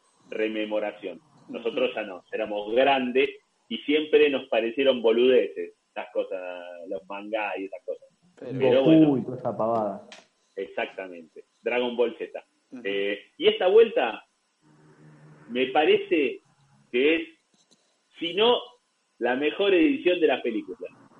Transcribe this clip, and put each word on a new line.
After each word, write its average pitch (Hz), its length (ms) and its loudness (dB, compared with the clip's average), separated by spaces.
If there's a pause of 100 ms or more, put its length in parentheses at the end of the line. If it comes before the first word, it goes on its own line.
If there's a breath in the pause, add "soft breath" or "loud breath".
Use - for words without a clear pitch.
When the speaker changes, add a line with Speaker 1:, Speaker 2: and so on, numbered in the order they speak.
(300)
Speaker 1:
rememoración. 107 920 -6 (260)
Speaker 2:
Ujú. 131 80 -14
Speaker 1:
Nosotros 120 420 -4
ya 110 80 -6
no, 92 280 -12
éramos 104 420 -6
grandes 131 560 2 (400)
y 113 100 -6
siempre 151 500 2
nos 131 200 -4
parecieron 117 520 0
boludeces, 113 720 4 (180)
esas 104 220 -10
cosas, 98 260 -6 (480)
los 95 200 -10
mangá 101 500 -6
y 95 80 -8
esas 92 200 -14
cosas. - 220 -10 (280)
Speaker 2:
Pero 131 240 -10
Speaker 1:
Pero 127 240 4
Speaker 3:
Goku 147 80 6
Speaker 1:
bueno. 156 260 6
Speaker 3:
y 117 80 -2
toda 127 140 -8
esa 117 180 -6
pavada. 110 500 -2 (480)
Speaker 1:
Exactamente. 95 880 -10 (160)
Dragon 120 360 -2
Ball 117 200 0
Z. 90 260 -12 (280)
Speaker 2:
Ujú. 87 140 -16
Speaker 1:
Eh, 101 340 -4 (180)
y 160 100 0
esta 208 200 2
vuelta 185 560 4 (1300)
me 127 180 0
parece 156 760 0 (500)
que 143 240 2
es, 165 120 -6 (920)
si 170 140 -8
no, 226 240 2 (600)
la 120 160 0
mejor 156 380 0
edición 165 460 2
de 156 80 4
la 127 140 0
película. 95 460 -6 (320)